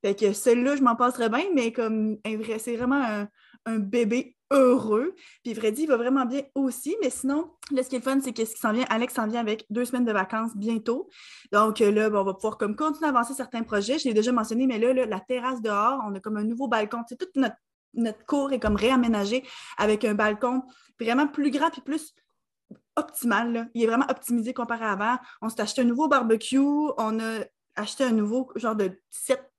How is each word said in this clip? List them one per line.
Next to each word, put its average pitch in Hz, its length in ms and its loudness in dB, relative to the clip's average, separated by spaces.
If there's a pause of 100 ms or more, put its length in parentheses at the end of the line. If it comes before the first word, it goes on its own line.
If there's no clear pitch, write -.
Fait 196 120 2
que 202 160 4
celle-là, 247 420 4
je 277 80 2
m'en 240 140 6
passerais 247 320 2
bien, 247 160 0 (100)
mais 233 180 2
comme, 220 520 0
un 220 120 -4
vrai, 220 220 -6
c'est 233 160 -6
vraiment 247 260 0
un, 214 280 -2 (380)
un 226 120 -2
bébé 226 580 -2 (140)
heureux. 254 640 4 (300)
Puis 233 100 -6
Freddy, 220 300 -2
il 320 40 -4
va 269 80 4
vraiment 254 280 2
bien 262 180 -2 (140)
aussi, 277 440 -2
mais 285 100 0
sinon, 294 420 -4 (180)
là, 262 140 0
ce 262 40 -16
qui - 60 -6
est 254 40 0
le 233 60 -8
fun, 269 160 2
c'est 262 120 -6
que 226 120 -2
ce 220 100 -8
qui - 60 -16
s'en 220 120 2
vient, 240 180 0
Alex 233 240 0
s'en 220 140 -2
vient 233 120 -4
avec 220 300 -4
deux 233 140 0
semaines 247 200 -2
de 233 60 0
vacances 214 460 -2
bientôt. 226 520 -4 (440)
Donc, 214 280 4
euh, 208 120 6
là, 214 180 2
ben, 208 80 2
on 196 60 2
va 190 100 -2
pouvoir 214 240 -6
comme 208 160 -2
continuer 311 320 -2
à 294 40 2
avancer 240 240 2
certains 240 280 -8
projets. 220 380 0
Je - 80 -2
l'ai 226 60 0
déjà 214 180 4
mentionné, 226 340 0
mais 233 140 0
là, 240 120 2
là, 254 140 2
la 196 140 -4
terrasse 247 420 -4
dehors, 220 420 2
on 202 120 -6
a 190 40 -10
comme 214 160 -6
un 208 60 -2
nouveau 226 240 -2
balcon. 220 400 0
Tu - 40 -16
sais, 247 60 -12
toute - 200 -8
notre, 254 200 0 (380)
notre 226 320 -4
cour 277 260 0
est 254 60 0
comme 214 160 0
réaménagée 233 680 2 (340)
avec 214 260 2
un 214 100 2
balcon 214 500 0 (360)
vraiment 240 280 2
plus 285 240 0
grand 294 180 0
puis 285 100 -16
plus 311 320 -8 (840)
optimal, 233 560 -2
là. 233 220 -4
Il 233 80 0
est 220 40 4
vraiment 240 220 2
optimisé 240 440 -2
comparé 233 320 -4
à 214 80 0
avant. 208 240 0 (240)
On 220 80 -6
s'est 226 140 -4
acheté 214 200 -2
un - 20 4
nouveau 240 240 2
barbecue, 247 500 2
on 277 640 0
a 226 240 -6 (300)
acheté 214 300 -4
un 247 80 2
nouveau 226 440 0
genre 220 200 -2
de 190 240 -2 (100)
set - 320 -2 (160)